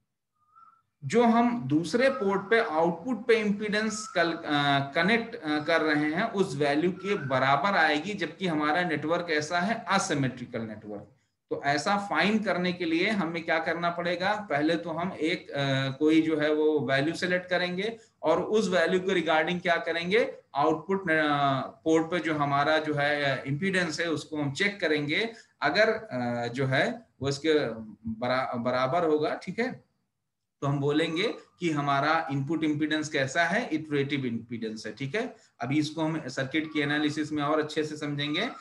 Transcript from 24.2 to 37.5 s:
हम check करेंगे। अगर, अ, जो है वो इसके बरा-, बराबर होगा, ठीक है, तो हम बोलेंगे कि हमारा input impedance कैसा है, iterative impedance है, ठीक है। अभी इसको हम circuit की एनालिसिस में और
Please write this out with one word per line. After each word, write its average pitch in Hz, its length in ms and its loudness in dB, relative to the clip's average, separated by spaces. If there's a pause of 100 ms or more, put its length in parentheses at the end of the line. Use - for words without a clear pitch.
हम 147 140 0
check 202 300 -2
करेंगे। 156 520 0 (280)
अगर, 196 280 4
अ, 120 580 -4
जो 131 180 -2
है 165 400 0 (160)
वो 139 80 -2
इसके 143 400 2 (400)
बरा-, 123 480 -2
बराबर 131 500 2
होगा, 151 280 2
ठीक - 240 -8
है, - 260 -4 (760)
तो 143 60 -2
हम 143 120 0
बोलेंगे 156 560 0 (240)
कि 175 120 0
हमारा 147 600 2
input 143 320 -2
impedance 151 460 -2
कैसा 143 340 0
है, 202 260 0
iterative 143 560 -2
impedance 113 600 -8
है, 107 80 -8
ठीक 139 220 -8
है। 247 200 -4 (260)
अभी 139 180 0
इसको 156 240 -2
हम 156 240 -2
circuit 139 460 -4
की 151 60 0
एनालिसिस 147 520 -2
में 147 120 -2
और 151 160 2